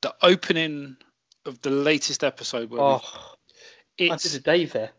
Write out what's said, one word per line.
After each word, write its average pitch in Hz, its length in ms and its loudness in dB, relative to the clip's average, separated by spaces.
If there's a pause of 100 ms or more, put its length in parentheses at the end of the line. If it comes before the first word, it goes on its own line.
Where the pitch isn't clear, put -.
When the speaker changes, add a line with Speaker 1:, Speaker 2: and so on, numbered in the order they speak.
Speaker 1:
the 131 220 -6
opening 160 720 2 (480)
of 131 160 -12
the 139 100 -2
latest 143 540 0
episode 120 460 -4
where 120 100 -4
Speaker 2:
Oh, 139 220 4 (960)
Speaker 1:
we've, 175 120 4
Speaker 2:
I 165 40 0
Speaker 1:
it's, 160 160 -6
Speaker 2:
did 143 100 -6
a - 20 -20
Dave 165 300 2
there. 110 260 -4